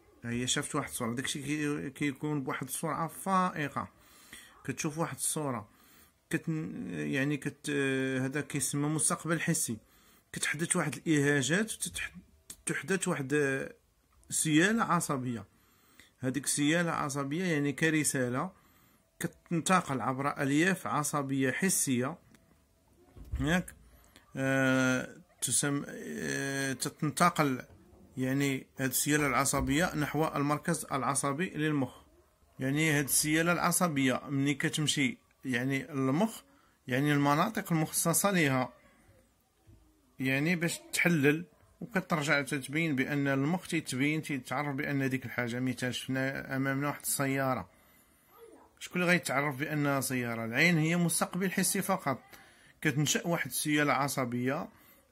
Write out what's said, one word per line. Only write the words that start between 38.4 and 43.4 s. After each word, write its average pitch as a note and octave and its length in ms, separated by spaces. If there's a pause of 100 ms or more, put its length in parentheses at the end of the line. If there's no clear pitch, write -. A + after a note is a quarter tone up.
يعني، C3+ 360
باش E3 240 (140)
تحلل D#3+ 520 (360)
وكترجع D#3 600
تتبين D3 540
بأن C#3 320
المخ C#3 400